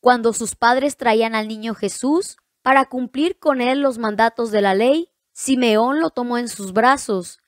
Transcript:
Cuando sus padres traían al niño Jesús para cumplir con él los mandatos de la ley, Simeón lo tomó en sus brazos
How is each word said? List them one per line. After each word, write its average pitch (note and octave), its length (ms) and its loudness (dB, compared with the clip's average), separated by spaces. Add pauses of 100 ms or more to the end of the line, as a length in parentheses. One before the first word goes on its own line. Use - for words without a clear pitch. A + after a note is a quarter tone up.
Cuando A#3 320 2
sus - 240 -6
padres C4 400 0
traían A3+ 400 0
al G#3+ 100 -4
niño A3 280 -8
Jesús C#4 640 -4 (240)
para C4 240 4
cumplir C4 520 -4
con C#4 220 0
él B3+ 200 0
los C4 180 -2
mandatos A3+ 520 -2
de G#3 100 2
la G3 140 2
ley, C4+ 360 0 (260)
Simeón B3 640 2
lo D#4+ 120 0
tomó A#3+ 280 -4
en A#3+ 100 -6
sus G3 240 -12
brazos A3 760 0